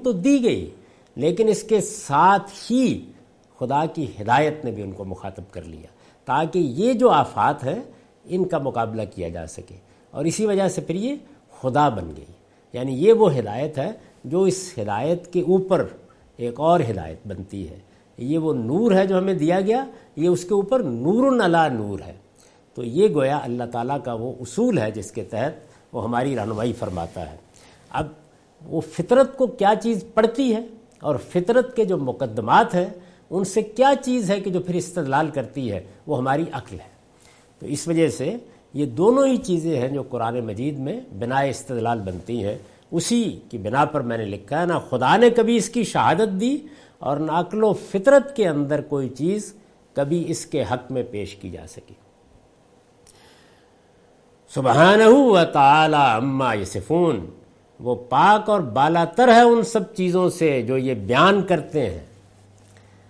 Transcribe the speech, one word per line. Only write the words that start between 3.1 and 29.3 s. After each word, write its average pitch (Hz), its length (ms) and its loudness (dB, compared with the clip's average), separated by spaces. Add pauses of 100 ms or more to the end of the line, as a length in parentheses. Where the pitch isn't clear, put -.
خدا 139 260 0
کی 151 200 -6 (160)
ہدایت 139 440 0
نے 117 60 -6
بھی 101 120 -8
ان 98 80 -10
کو 95 140 -12
مخاطب 95 460 -12
کر 87 120 -14
لیا 80 240 -18 (380)
تاکہ 156 340 0
یہ 170 340 0
جو 233 160 6
آفات 135 540 2
ہیں 175 180 -4 (440)
ان 185 200 -2
کا 165 120 -4
مقابلہ 113 440 -4 (140)
کیا 113 140 -6
جا 85 180 -10
سکے۔ - 280 -18 (360)
اور 147 140 -6
اسی 185 200 -2
وجہ 196 220 2
سے 175 140 -4
پھر 165 140 -6
یہ 247 200 -4 (460)
خدا 139 280 2
بن 87 280 -8
گئی۔ 71 80 -20 (480)
یعنی 131 340 0
یہ 226 60 8
وہ 208 220 4
ہدایت 123 420 -4
ہے 160 140 -4 (320)
جو 165 200 0
اس 185 380 -2
ہدایت 127 520 -4
کے 180 80 0
اوپر 185 440 2 (520)
ایک 120 220 -8
اور 165 200 4 (120)
ہدایت 82 360 -10
بنتی 95 420 -10
ہے۔ 92 100 -18 (380)
یہ 139 200 -4
وہ 156 160 -2
نور 147 380 0
ہے 190 160 4
جو 190 100 2
ہمیں 190 160 0
دیا 170 280 0
گیا، 233 240 0 (300)
یہ 156 120 0
اس 175 160 0
کے 214 100 -4
اوپر 202 260 0
نور 208 600 0
علی 165 340 2
نور 104 240 -6
ہے۔ - 140 -18 (600)
تو 123 100 -10
یہ 147 300 2
گویا 143 300 0
اللہ 120 280 -6
تعالیٰ 123 320 -4
کا 120 100 -6
وہ 117 260 -8
اصول 196 380 -2
ہے 107 140 0
جس 104 200 -10
کے 110 120 -10
تحت 120 280 -4 (400)
وہ 117 120 -6
ہماری 123 320 -2
رہنمائی 113 380 -4
فرماتا 87 580 -8
ہے۔ 82 60 -20 (520)
اب 147 180 -6 (580)
وہ 160 160 -6
فطرت 254 560 2